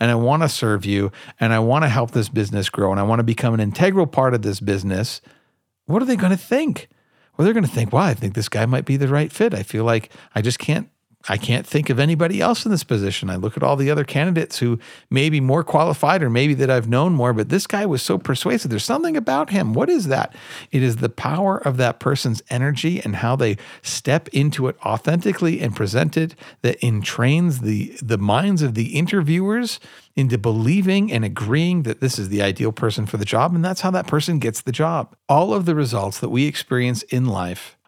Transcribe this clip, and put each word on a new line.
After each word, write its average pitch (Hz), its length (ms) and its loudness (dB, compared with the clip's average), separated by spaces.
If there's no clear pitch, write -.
and 117 100 4
I 117 60 4
wanna 143 320 2
serve 104 360 0
you, 101 280 0
and 113 140 2
I 113 80 4
wanna 135 280 2
help 120 220 2
this 110 180 0
business 101 400 -2
grow, 98 220 0
and 98 80 0
I 101 60 0
wanna 113 180 2
become 113 320 0
an 113 60 2
integral 170 480 2
part 131 260 2
of 113 80 -2
this 101 160 -2
business." 98 640 -2
What 208 160 2
are 254 40 -2
they 247 100 2
gonna 185 200 2
think? 262 520 -2
Well, 147 80 2
they're 214 100 4
gonna 202 140 2
think, 113 240 -2
"Wow, 143 100 4
I 165 120 2
think 98 200 -4
this 107 140 -4
guy 113 180 0
might 131 200 0
be 139 100 0
the 139 100 0
right 143 240 0
fit. 214 240 0
I 98 80 -4
feel 110 220 -4
like 117 260 0
I 107 80 0
just 120 160 0
can't, 160 300 -2
I 98 120 0
can't 123 280 -2
think 147 220 0
of 123 100 0
anybody 160 440 2
else - 240 2
in 220 40 0
this 185 140 0
position. 98 460 -2
I 92 60 -2
look 98 200 -4
at - 60 -6
all 135 140 4
the 135 140 0
other 147 140 0
candidates 160 540 -2
who 120 200 0
may 135 220 2
be 151 100 2
more 135 240 2
qualified 160 580 2
or 135 60 2
maybe 131 240 2
that 131 160 2
I've 123 180 2
known 139 280 2
more, 123 180 2
but 107 160 0
this 185 180 0
guy 208 200 -2
was 147 160 -2
so - 160 0
persuasive. 160 520 -2
There's 107 140 -2
something 320 320 -2
about 277 320 0
him. 185 240 0
What 135 160 2
is 277 200 0
that?" - 280 -2
It 131 120 2
is 120 140 2
the 120 120 -2
power 170 480 -2
of 131 220 -2
that 120 200 0
person's 131 520 -2
energy 147 520 -2
and 104 140 -4
how 117 200 0
they 113 200 0
step - 540 -2
into 139 340 0
it - 160 -6
authentically 170 800 0
and 110 120 -2
present 117 440 0
it 160 160 -2
that - 220 0
entrains 127 800 0
the, 107 400 -2
the 113 160 -2
minds 143 420 2
of 131 140 0
the 117 140 -2
interviewers 185 920 0
into 127 220 2
believing 180 760 2
and 113 140 0
agreeing 151 600 0
that - 180 -6
this 131 160 0
is 98 100 -4
the 101 140 -2
ideal 101 280 0
person 107 360 -2
for 107 100 -4
the 104 80 -4
job, 135 300 0
and 165 100 2
that's 185 160 -4
how 185 100 0
that 185 160 -2
person 151 320 0
gets 117 220 -4
the 120 120 -4
job. 156 440 -2
All 175 280 4
of 196 100 0
the 170 100 2
results 113 460 -2
that - 80 -4
we 127 160 2
experience 123 600 -2
in 127 200 0
life 92 640 -4